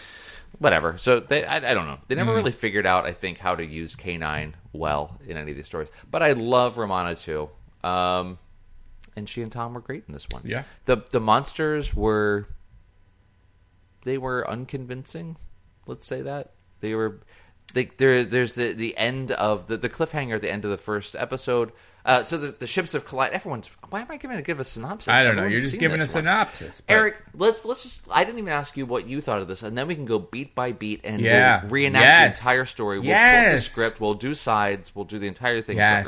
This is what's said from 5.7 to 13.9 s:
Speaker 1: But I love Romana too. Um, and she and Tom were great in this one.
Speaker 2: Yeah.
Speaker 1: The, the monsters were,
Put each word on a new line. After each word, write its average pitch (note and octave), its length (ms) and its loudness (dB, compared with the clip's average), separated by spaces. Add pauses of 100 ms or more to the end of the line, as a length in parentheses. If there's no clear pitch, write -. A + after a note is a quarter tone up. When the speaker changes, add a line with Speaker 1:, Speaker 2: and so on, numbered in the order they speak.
Speaker 1:
But E3 140 -2
I D3+ 100 4
love B2 440 2
Romana F#2 380 -2
too. D#2 340 -6 (340)
Um, F2+ 560 -2 (760)
and G#2+ 140 -10
she - 140 -10
and A2 80 -12
Tom A#2+ 240 -8
were A#2+ 60 -12
great C#3+ 260 -12
in - 60 -14
this - 160 -16
one. A#2 160 -12
Speaker 2:
Yeah. A2+ 180 -6 (220)
Speaker 1:
The, B2+ 120 2 (140)
the B2 80 0
monsters C#3 720 0
were, G#2 540 2 (1600)